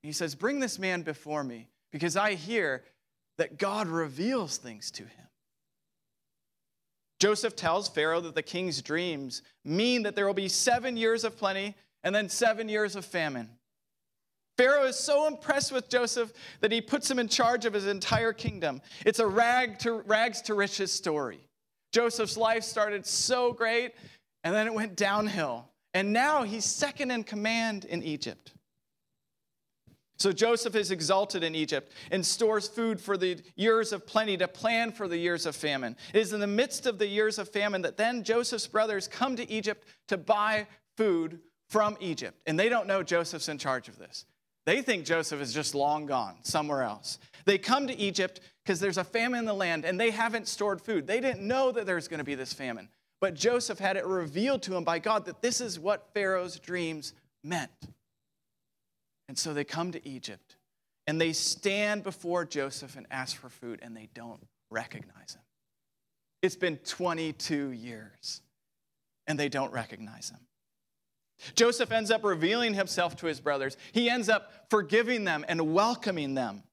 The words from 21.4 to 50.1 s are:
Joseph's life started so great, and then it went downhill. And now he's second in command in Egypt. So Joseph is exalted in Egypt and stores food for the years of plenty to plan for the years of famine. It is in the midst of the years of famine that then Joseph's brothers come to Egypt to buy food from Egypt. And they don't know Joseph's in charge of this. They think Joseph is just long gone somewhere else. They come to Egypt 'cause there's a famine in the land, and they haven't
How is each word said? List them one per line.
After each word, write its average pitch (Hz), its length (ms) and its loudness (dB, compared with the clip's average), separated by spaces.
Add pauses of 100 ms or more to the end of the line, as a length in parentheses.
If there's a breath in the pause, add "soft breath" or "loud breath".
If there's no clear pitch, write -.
Joseph's 233 460 2
life 226 260 4
started 208 440 0
so 247 440 2
great, 233 440 0 (480 loud breath)
and 170 100 0
then 214 140 4
it 226 80 -2
went 214 200 -2
downhill. 196 760 0 (240)
And 196 180 2
now 269 300 4
he's 208 220 -4
second 277 440 -2
in 233 140 0
command 214 640 -2
in - 180 -4
Egypt. 147 500 -8 (1700)
So 196 120 4
Joseph 226 420 2
is 208 160 0
exalted 190 540 0
in 160 100 -2
Egypt 151 380 -2 (180 loud breath)
and 180 160 0
stores 214 420 2
food 226 320 -2
for 196 180 -2
the 180 220 0 (160 loud breath)
years 220 380 4
of 190 140 -8
plenty 214 300 2
to 180 100 2
plan 226 440 0
for 214 160 -6
the 170 100 -2
years 170 280 0
of 156 100 -4
famine. 135 400 -2 (160 loud breath)
It 208 80 6
is 202 140 0
in 208 60 -2
the 202 80 0
midst 240 400 0
of 214 100 -2
the 208 80 2
years 214 320 0
of 196 120 -6
famine 202 340 0
that 147 140 -2
then 233 260 0
Joseph's 233 420 0
brothers 214 420 0
come 254 280 -2
to 226 120 -6
Egypt 214 400 -4 (200 loud breath)
to 196 100 0
buy 208 480 2 (320 loud breath)
food 170 420 2 (300)
from 208 300 2
Egypt. 156 480 -6
And 160 120 2
they 208 80 6
don't 233 200 2
know 196 160 2
Joseph's 170 440 0
in 147 120 -6
charge 131 280 -2
of 107 120 -20
this. - 260 -16 (400)
They 214 160 4
think 196 240 0
Joseph 160 340 0
is 127 140 -4
just 143 220 -2
long 147 320 0
gone 117 360 -2
somewhere 147 380 0
else. 107 380 -6 (260 loud breath)
They 196 140 6
come 262 260 2
to 254 100 -4
Egypt 196 440 -2 (260 loud breath)
'cause 180 140 0
there's 190 180 0
a 185 60 0
famine 240 380 0
in 226 40 -2
the 214 80 -2
land, 170 320 0
and 180 140 -2
they 233 100 4
haven't 220 380 -2